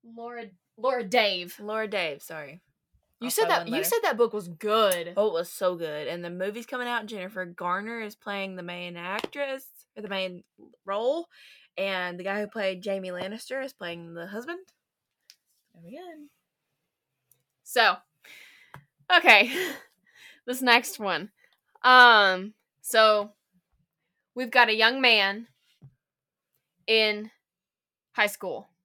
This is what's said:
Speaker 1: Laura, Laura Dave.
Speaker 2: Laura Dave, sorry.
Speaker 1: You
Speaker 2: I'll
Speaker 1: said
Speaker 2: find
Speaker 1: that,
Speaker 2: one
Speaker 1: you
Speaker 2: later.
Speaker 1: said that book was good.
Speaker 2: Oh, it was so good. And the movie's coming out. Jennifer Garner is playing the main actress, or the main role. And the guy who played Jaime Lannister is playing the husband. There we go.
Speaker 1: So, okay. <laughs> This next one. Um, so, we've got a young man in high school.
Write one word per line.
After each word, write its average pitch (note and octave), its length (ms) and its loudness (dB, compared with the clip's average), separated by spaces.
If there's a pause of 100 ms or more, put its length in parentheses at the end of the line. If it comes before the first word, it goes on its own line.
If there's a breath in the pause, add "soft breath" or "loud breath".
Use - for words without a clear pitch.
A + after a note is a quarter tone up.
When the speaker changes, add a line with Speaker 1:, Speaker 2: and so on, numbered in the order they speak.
Speaker 1:
Laura, A#3 440 -14 (300)
Laura B3 280 -2
Dave. F#3 560 0
Speaker 2:
Laura G#3+ 260 -6
Dave, F3 340 -4
sorry. D#3 420 -16 (580)
Speaker 1:
You A#3 60 -8
Speaker 2:
I'll B3+ 40 -6
Speaker 1:
said A4 120 0
Speaker 2:
find - 100 2
Speaker 1:
that, C#4 80 2
Speaker 2:
one - 80 -8
Speaker 1:
you A3+ 60 -4
Speaker 2:
later. E4+ 100 0
Speaker 1:
said A#4 180 0
that D4+ 140 0
book A3+ 160 2
was G3+ 160 -8
good. F#3 680 0
Speaker 2:
Oh, G#3+ 120 2
it F3+ 60 -2
was F3 180 -4
so F3+ 240 -2
good. D3+ 320 -6
And F3 160 -8
the F3 60 -10
movie's G3+ 360 -8
coming B3 220 -6
out. A#3 180 -4
Jennifer F#3+ 400 -10
Garner F#3+ 540 -6
is G#3+ 160 -10
playing G3 400 -8
the F3 80 -12
main F3 320 -10
actress, C4 680 -8 (320)
or G#3+ 60 -14
the G#3 60 -12
main F#3+ 340 -6 (420)
role. A#3+ 440 -4 (500 soft breath)
And F3+ 400 -4
the F#3 60 -12
guy G3 160 -4
who G#3 80 -6
played F#3+ 360 -6
Jaime G3 260 -4
Lannister G#3 540 -8
is C4 80 -12
playing E3+ 420 -12
the E3+ 120 -12
husband. B3 320 -10 (1160)
There E3+ 100 -20
we F3+ 80 -20
go. D#4 340 -18 (1400)
Speaker 1:
So, A3 320 2 (1200 soft breath)
okay. A#3 320 6 (560 loud breath)
<laughs> - 400 -20
This B3+ 160 -6
next A#3+ 380 4
one. F#3+ 320 -4 (540)
Um, G#3+ 680 8 (260)
so, G#3+ 500 4 (1040)
we've B3 140 -6
got A#3+ 180 6
a G#3+ 80 2
young A#3 240 2
man A3 460 2 (1400)
in G#3+ 440 0 (840)
high G#3 140 2
school. F#3+ 420 -8 (160)